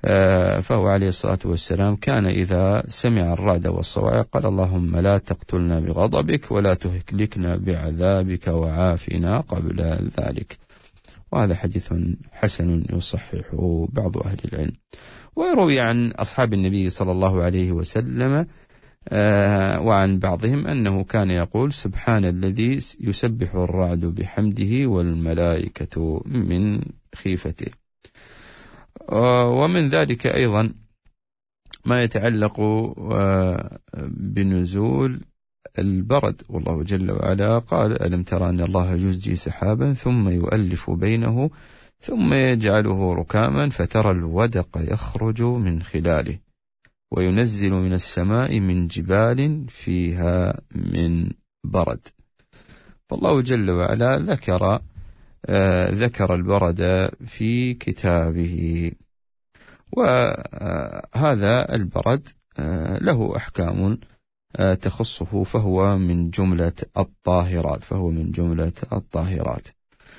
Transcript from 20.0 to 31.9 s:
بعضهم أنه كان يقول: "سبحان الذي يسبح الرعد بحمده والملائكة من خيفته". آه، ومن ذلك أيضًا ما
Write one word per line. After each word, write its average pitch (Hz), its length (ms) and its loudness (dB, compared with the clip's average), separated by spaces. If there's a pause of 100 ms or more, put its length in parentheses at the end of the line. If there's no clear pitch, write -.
بعضهم 95 480 0
أنه 98 380 0
كان 101 260 0
يقول: 101 420 0
"سبحان 107 520 0
الذي 95 540 0 (220)
يسبح 113 540 -2
الرعد 90 460 0
بحمده 98 840 -2
والملائكة 82 1400 0
من 101 540 0 (340)
خيفته". - 580 -6 (1400)
آه، 123 360 4
ومن 151 400 2
ذلك 143 380 0
أيضًا 110 460 2 (1120)
ما 123 180 2